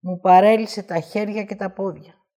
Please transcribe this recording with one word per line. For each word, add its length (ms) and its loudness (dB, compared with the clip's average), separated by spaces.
Μου 120 -8
παρέλυσε 640 4
τα 160 -6
χέρια 460 -8
και 100 -12
τα 180 -8
πόδια. 520 -12